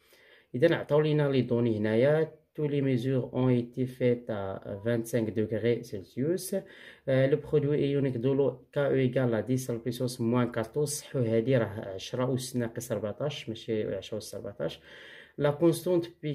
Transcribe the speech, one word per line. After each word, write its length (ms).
اذا 200
عطاو 260
لينا 300
لي 100
دوني 360
هنايا. 540
Tous 120
les 120
mesures 360
ont 100
été 220
faites 440
à 140
vingt-cinq 400
degrés 500
Celsius. 640
Euh, 800
le 40
produit 320
ionique 340
de 120
l'eau 140
K 40
E 200
égale 260
à 160
dix 200
à 40
la 60
puissance 400
moins 280
quatorze. 360
صحوا 380
هادي 360
راه 380
عشرة 400
أس 200
ناقص 360
أربعتاش، 580
ماشي 460
عشرة 220
أس 180
أربعتاش. 440
La 100
constante 540
P 300